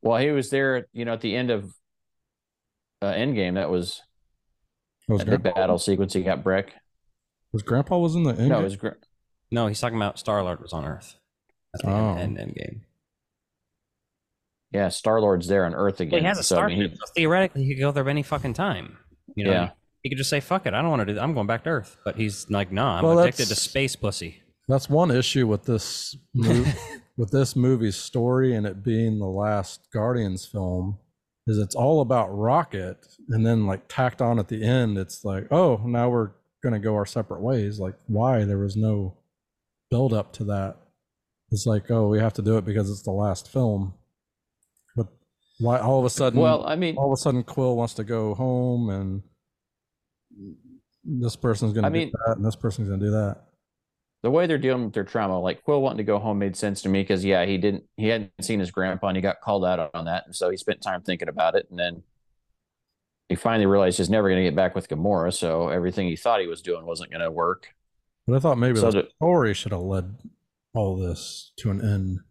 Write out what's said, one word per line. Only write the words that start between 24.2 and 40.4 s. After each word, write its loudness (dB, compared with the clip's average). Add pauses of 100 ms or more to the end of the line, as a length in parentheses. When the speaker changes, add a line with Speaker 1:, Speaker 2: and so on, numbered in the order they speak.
Speaker 2:
That's 0
one 4
issue 2
with 0
this -4 (160)
mo-, 4
Speaker 3:
<laughs> -6
Speaker 2:
with -4
this 2
movie's 2
story 0
and -2
it -8
being 0
the -4
last -4
Guardians -2
film, -4 (480)
is 2
it's -2
all 4
about 2
Rocket, -2 (220)
and 2
then, 4
like, -4
tacked -2
on 2
at -4
the -6
end, 2
it's -8
like, -4
"Oh, 4
now 2
we're 0 (340)
gonna 0
go 0
our 0
separate -6
ways." -2
Like, -6 (120)
why? 2
There 0
was -2
no 0 (720)
build 2
up -2
to -8